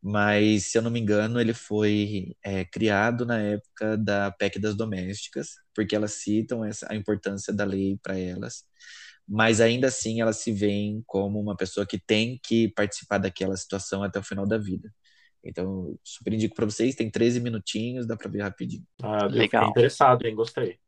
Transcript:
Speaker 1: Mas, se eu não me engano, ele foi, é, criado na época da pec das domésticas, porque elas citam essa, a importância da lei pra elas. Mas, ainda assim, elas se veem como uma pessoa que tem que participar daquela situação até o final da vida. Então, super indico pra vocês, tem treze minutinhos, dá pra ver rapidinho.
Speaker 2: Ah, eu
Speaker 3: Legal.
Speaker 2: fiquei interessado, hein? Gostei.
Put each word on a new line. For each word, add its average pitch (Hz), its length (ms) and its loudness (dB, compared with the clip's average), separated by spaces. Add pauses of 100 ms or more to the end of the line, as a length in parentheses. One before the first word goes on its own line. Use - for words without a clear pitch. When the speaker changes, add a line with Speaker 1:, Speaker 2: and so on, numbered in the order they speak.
Speaker 1:
Mas, 104 640 4
se - 120 2
eu 113 40 2
não 117 100 0
me 117 80 0
engano, 107 400 2
ele 113 120 2
foi, 104 920 0
é, 95 200 -2
criado 110 640 2
na 117 140 0
época 107 560 -2
da 101 340 0
pec 98 280 -2
das 104 180 -2
domésticas, 104 800 -6 (200)
porque 107 220 0
elas 104 160 0
citam 113 520 -2
essa, 104 240 -8
a - 60 -6
importância 101 580 -2
da 104 120 0
lei 98 360 0
pra 95 160 -6
elas. 92 480 -6 (600)
Mas, 110 340 4
ainda 120 280 6
assim, 113 320 -2
elas 113 160 2
se - 160 -2
veem 104 540 0
como 101 340 -2
uma 104 160 -4
pessoa 95 280 -2
que 101 140 -6
tem 113 440 0
que 113 260 4
participar 101 500 -2
daquela 95 380 -2
situação 98 460 -6
até 101 180 -4
o - 20 -10
final 98 240 -6
da 107 100 0
vida. 101 320 -6 (560)
Então, 92 580 -6
super - 300 -6
indico 110 220 0
pra 113 120 0
vocês, 113 280 0
tem 113 160 -4
treze 120 300 4
minutinhos, 120 680 -4
dá 113 100 -4
pra 104 140 -10
ver 104 120 -4
rapidinho. 110 420 -8 (180)
Speaker 2:
Ah, 107 200 -2
eu 101 80 2
Speaker 3:
Legal. 113 360 2
Speaker 2:
fiquei - 160 4
interessado, 131 440 6
hein? 110 80 -2
Gostei. 110 420 -2 (120)